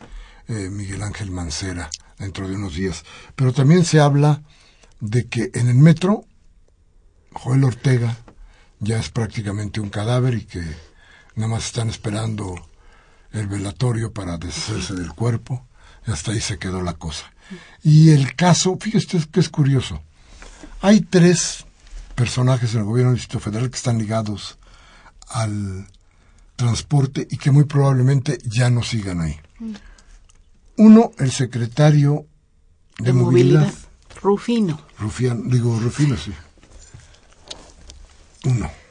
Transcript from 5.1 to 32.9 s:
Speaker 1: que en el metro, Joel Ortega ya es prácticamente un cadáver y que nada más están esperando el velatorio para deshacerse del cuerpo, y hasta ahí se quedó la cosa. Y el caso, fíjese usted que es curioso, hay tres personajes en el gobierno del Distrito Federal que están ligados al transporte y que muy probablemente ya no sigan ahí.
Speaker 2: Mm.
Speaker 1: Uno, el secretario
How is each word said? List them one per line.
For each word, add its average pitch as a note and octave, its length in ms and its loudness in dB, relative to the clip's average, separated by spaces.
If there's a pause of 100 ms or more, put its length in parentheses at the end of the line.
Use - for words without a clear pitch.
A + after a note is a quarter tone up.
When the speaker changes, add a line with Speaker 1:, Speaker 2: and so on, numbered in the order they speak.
Speaker 1:
que A2 280 -4
en A#2+ 120 0
el B2 80 2
metro, E3 520 4 (1080)
Joel C3+ 320 0
Ortega A#2 520 0 (640)
ya A2+ 220 -4
es - 80 -8
prácticamente G#2 720 -6
un G#2 80 -8
cadáver B2 460 -2
y G#2+ 100 -6
que F2+ 180 -12 (720)
nada A2 140 -4
más A2+ 180 -6
están A2+ 220 -6
esperando G#2+ 680 -8 (800)
el G#2+ 160 -6
velatorio A2 640 -4
para F2+ 260 -10
deshacerse F#2 560 -8
del E2+ 180 -10
cuerpo, A#2 540 -6 (400)
y A2 60 -4
hasta - 180 -8
ahí G2+ 100 -4
se F#2+ 180 -8
quedó F#2 240 -6
la F2 100 -4
cosa. - 400 -12 (500)
Y D#3 280 8
el C#3 260 2
caso, F3+ 440 2
fíjese G#3 360 -2
usted D#3 140 -4
que F#3 100 0
es E3 80 0
curioso, C3+ 540 -2 (800)
hay G3+ 180 6
tres F3 640 2 (500)
personajes B2 600 0
en A#2 60 0
el G2+ 60 -4
gobierno B2 240 2
del A#2+ 80 2
Distrito - 220 -8
Federal A2+ 300 -6
que - 60 -14
están A#2 220 -2
ligados G#2+ 600 -6 (720)
al G#2 600 -6 (680)
transporte C3 720 -2
y B2+ 60 -8
que - 140 0
muy C#3+ 140 6
probablemente C#3 800 0
ya B2 260 0
no A#2+ 120 0
sigan F#2+ 380 -6
ahí. D#2 180 -4 (200)
Speaker 2:
Mm. A3 160 -12 (1040)
Speaker 1:
Uno, A3 400 10
el C3 140 0
secretario C#3+ 920 2 (720)